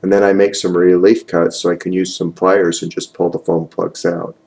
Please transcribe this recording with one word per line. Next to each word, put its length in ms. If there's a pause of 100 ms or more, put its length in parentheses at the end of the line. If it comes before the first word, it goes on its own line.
And 100
then 120
I 100
make 220
some 200
relief 520
cuts 300
so 120
I 60
can 160
use 240
some 160
pliers 500
and 100
just 220
pull 160
the 80
foam 300
plugs 380
out. 300 (120)